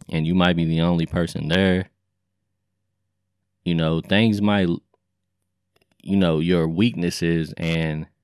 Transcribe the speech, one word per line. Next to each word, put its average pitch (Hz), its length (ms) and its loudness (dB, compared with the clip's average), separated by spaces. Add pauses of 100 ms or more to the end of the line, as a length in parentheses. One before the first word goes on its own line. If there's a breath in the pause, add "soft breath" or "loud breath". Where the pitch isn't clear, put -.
and 80 160 -2
you 85 80 0
might 90 220 2
be 85 100 0
the 82 160 0
only 85 240 0
person 82 420 -4
there, 92 440 0 (1700)
you 87 120 -2
know, 80 260 0
things 104 400 2
might 101 260 2 (1300)
you 95 140 -2
know, 85 240 2
your 85 280 2
weaknesses 85 880 -2
and 80 500 -4 (160)